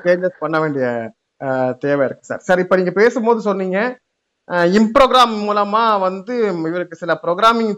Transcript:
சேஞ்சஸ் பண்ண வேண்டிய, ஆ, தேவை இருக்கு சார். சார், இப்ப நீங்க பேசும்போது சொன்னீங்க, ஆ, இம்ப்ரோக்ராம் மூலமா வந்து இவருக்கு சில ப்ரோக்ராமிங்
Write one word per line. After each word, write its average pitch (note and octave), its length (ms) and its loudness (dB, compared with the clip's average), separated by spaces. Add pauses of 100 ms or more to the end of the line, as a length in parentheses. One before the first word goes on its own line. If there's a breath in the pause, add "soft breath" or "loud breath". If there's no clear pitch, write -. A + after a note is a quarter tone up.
சேஞ்சஸ் F3+ 340 0
பண்ண D#3 220 -2
வேண்டிய, B2 520 -2 (300)
ஆ, C3 280 -2
தேவை C#3 360 0
இருக்கு - 180 -10
சார். A2+ 140 -8
சார், F3+ 200 2
இப்ப F#3 180 0
நீங்க F3+ 140 0
பேசும்போது A3+ 500 2
சொன்னீங்க, G3 580 -4 (520)
ஆ, F3 120 0
இம்ப்ரோக்ராம் A3+ 720 4
மூலமா G#3 680 0
வந்து F#3+ 600 -4
இவருக்கு E3+ 360 -6
சில E3 260 -4
ப்ரோக்ராமிங் A3 560 0